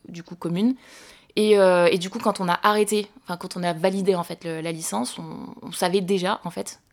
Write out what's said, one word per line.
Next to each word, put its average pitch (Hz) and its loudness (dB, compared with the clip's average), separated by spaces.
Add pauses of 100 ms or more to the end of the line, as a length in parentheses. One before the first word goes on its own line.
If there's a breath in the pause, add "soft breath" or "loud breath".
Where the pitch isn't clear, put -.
du 170 -16
coup - -16
commune. 196 0 (600 loud breath)
Et, 214 6
euh, 180 6
et 185 2
du 180 -4
coup, 233 -8
quand 214 0
on 185 -2
a 175 0
arrêté, 208 2 (160)
enfin 175 -8
quand 185 -10
on 180 -4
a 175 0
validé 190 0
en 175 -2
fait 170 -12
le, 160 -6
la 165 -6
licence, 196 -6
on, - -14
on - -14
savait 185 2
déjà 185 0
en 170 -8
fait - -12 (120)